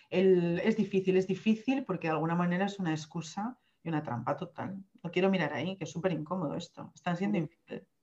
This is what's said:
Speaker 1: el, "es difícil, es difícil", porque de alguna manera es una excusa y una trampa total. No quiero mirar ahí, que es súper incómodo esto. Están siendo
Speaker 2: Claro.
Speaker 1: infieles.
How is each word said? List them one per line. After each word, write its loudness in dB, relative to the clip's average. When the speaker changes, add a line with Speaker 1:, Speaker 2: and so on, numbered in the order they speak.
Speaker 1:
el, 6
"es 4
difícil, 2
es 4
difícil", 0
porque -2
de 2
alguna 0
manera 2
es -6
una 0
excusa -6
y -4
una 0
trampa -4
total. -8
No -8
quiero 4
mirar 0
ahí, -4
que -8
es -8
súper -2
incómodo -4
esto. -12
Están -4
siendo 0
Speaker 2:
Claro. -2
Speaker 1:
infieles. -14